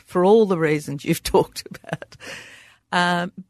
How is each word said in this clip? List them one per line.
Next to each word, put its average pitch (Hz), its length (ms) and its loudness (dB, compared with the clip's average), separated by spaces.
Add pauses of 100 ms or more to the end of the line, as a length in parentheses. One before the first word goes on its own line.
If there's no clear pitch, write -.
for 180 200 0
all 214 220 6
the 185 120 0
reasons 151 460 -2
you've - 180 -2
<laughs> - 140 0
talked - 300 -2
about? - 500 -12 (760)
Um, 175 400 0 (180)